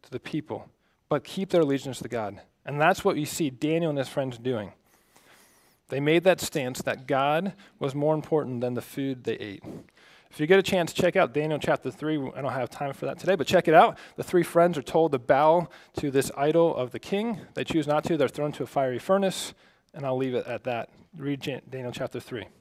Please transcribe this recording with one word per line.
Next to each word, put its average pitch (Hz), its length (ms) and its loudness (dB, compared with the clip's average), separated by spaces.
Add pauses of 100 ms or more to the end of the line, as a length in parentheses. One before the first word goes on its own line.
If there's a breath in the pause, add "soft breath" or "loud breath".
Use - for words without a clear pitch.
to - 80 -20
the 127 80 -8
people, - 500 -8 (400)
but 147 140 0
keep 190 260 -8
their 175 120 4
allegiance 139 380 -2
to 120 80 -10
God. 107 340 -8 (220)
And 143 160 -8
that's 170 240 4
what 185 140 2
you 151 80 -2
see 151 240 -4
Daniel 156 400 -2
and 143 80 -2
his 127 100 -2
friends 131 300 -6
doing. 117 360 -6 (1160 soft breath)
They 131 100 -4
made 160 240 4
that 175 160 4
stance 127 440 -6
that 127 240 -6
God 147 460 0 (260 loud breath)
was 135 140 -4
more 147 220 0
important 135 460 -2
than 123 140 -2
the 113 60 -4
food 135 420 -8
they 117 100 -4
ate. 104 300 -10 (680 soft breath)
If - 80 -18
you 151 60 0
get 185 140 8
a 190 40 2
chance, 175 300 0
check 180 220 2
out 151 180 4
Daniel 151 260 0
chapter 135 300 -2
three. 151 280 -4
I 135 240 -6
don't 127 120 -4
have 127 160 -4
time 139 240 -8
for - 140 -8
that - 100 -6
today, 180 180 2
but 143 120 -2
check 175 200 4
it 165 60 6
out. 196 240 8 (180 loud breath)
The - 80 -6
three 175 200 2
friends 170 340 4
are 131 60 -6
told 160 280 2
to 131 80 0
bow 156 500 4 (280 loud breath)
to 143 140 -4
this 131 260 2
idol 156 380 4
of 123 160 -4
the 120 80 -10
king. 208 400 -4 (160)
They - 80 -4
choose 147 240 -2
not 147 180 0
to. 170 120 0
They're 135 100 4
thrown 147 260 -4
to 143 100 -8
a 120 40 -8
fiery 131 320 -2
furnace, - 560 0 (380 soft breath)
and 143 120 -10
I'll 131 120 -2
leave 131 180 -2
it 113 100 -2
at 117 200 -10
that. 117 240 -6 (280)
Read 139 240 -6
Jan-, 135 260 -8
Daniel 131 240 -10
chapter 127 280 -8
three. 110 260 -10 (160)